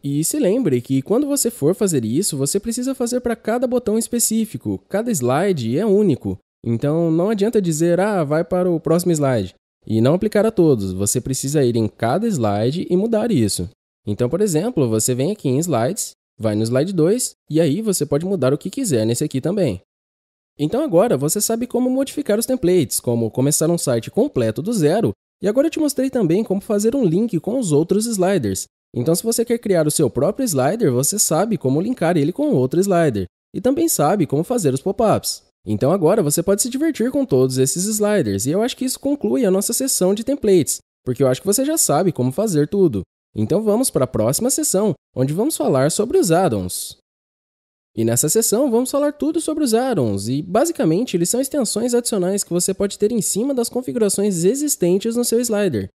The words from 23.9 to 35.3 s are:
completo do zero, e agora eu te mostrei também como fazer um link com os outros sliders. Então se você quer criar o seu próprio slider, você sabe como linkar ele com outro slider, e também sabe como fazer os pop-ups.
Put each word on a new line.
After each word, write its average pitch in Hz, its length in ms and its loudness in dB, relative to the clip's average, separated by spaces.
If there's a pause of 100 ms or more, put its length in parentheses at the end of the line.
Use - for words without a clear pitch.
completo 139 500 0
do 202 120 -4
zero, 175 380 2 (300)
e 180 60 -2
agora 262 200 2
eu 320 40 -2
te - 80 -6
mostrei 269 300 0
também 208 340 0
como 196 180 -2
fazer 214 340 0
um 277 80 2
link 185 360 0
com 214 180 -4
os 220 140 -2
outros 180 340 2
sliders. 180 600 0 (280)
Então 123 220 0
se - 80 -6
você 226 200 -2
quer 233 140 0
criar 175 300 2
o 147 40 0
seu 147 180 2
próprio 185 360 0
slider, 165 460 0
você 135 260 0
sabe 190 400 0
como 135 240 0
linkar 180 360 0
ele 147 140 2
com 285 220 0
outro 135 260 2
slider, 170 460 2 (280)
e - 60 -8
também 277 280 0
sabe 165 400 2
como 147 160 0
fazer 190 300 0
os 135 80 -4
pop-ups. 190 600 -2 (220)